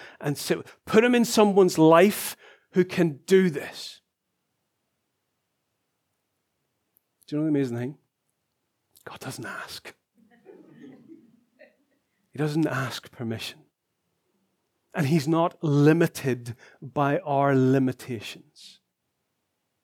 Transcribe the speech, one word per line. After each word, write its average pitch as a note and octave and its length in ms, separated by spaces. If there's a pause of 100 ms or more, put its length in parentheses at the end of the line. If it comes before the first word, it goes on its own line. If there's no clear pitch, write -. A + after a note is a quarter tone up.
(200)
and D3 180
sit. - 280 (200)
Put A3 180
him B3 100
in A#3+ 120
someone's G3 520
life E3 600 (340)
who F#3 140
can E3+ 400
do F#3+ 240
this. - 520 (3250)
Do D3 80
you D3 60
know D#3 40
the D#3+ 40
amazing C3+ 280
thing? B2 200 (1080)
God - 140
doesn't B2 260
ask. - 480 (2500)
He - 60
doesn't D3+ 300
ask B2+ 440
permission. - 480 (1400)
And E3 100
he's C#3+ 220
not E3 360
limited C#3+ 920 (260)
by C#3+ 380
our C#3 360
limitations. B2+ 1200 (1040)